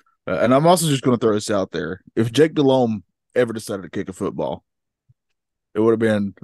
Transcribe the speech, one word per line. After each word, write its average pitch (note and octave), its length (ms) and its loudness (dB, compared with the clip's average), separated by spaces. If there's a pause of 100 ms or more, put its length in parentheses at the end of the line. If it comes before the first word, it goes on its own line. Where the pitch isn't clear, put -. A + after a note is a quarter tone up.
(280)
Uh, F2+ 140 -4
and A#2 100 4
I'm C#3+ 140 4
also E3+ 220 4
just C#3 160 -2
gonna B2 140 2
throw G#2 160 0
this G#2+ 180 -4
out F#2+ 180 -2
there. E2 300 -8 (160)
If A2+ 160 0
Jake D3+ 220 4
Delhomme C3 500 2 (320)
ever B2 160 0
decided G#2+ 300 -10
to D#2+ 80 -16
kick G2 180 -8
a F#2+ 40 -12
football, D2 520 -6 (1120)
it - 40 -2
would A2+ 140 4
have A2+ 80 0
been G#2 440 0